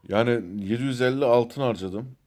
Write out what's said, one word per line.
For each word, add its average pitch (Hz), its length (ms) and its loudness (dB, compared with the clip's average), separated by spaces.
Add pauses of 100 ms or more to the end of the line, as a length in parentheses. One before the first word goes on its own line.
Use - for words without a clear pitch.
Yani 104 580 0
yedi 117 180 -2
yüz 127 180 -2
elli 131 240 2
altın 120 360 4
harcadım. 107 640 -4